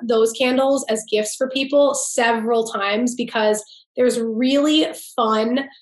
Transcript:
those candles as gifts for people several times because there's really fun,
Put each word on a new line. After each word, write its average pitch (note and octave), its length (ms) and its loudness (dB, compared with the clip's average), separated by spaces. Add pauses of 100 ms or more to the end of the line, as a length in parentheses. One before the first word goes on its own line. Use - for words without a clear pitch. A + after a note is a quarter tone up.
those A3+ 300 2
candles C4+ 560 0
as G#3+ 220 -2
gifts G#3+ 260 -2
for C4 140 -2
people C#4 440 2
several A3+ 720 0
times A3 480 -2
because G#3+ 480 -2 (320)
there's B3 240 2
really C4 680 2 (280)
fun, A#3 540 0 (140)